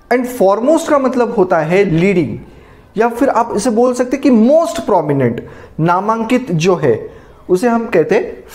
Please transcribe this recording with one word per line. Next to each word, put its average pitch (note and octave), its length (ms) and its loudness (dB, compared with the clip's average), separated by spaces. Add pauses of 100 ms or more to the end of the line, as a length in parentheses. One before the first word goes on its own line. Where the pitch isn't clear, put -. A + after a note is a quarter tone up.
(120)
and B3 140 0 (160)
foremost A3+ 460 2
का C#4+ 100 2
मतलब B3 400 -2
होता F#3 200 2
है F3 260 0
leading, E3 540 0 (580)
या A#3 120 0
फिर A#3+ 200 0
आप A#3 280 0
इसे A3 140 0
बोल A#3+ 240 2
सकते B3+ 220 -2
हैं C4+ 60 -10
कि C#4+ 80 2
most D4 500 2 (100)
prominent, D3 500 0 (400)
नामांकित A3 720 0
जो F3 240 2
है C3+ 340 -2 (380)
उसे F3+ 200 0
हम A#3 180 -2
कहते E3+ 280 0
हैं - 300 -4 (100)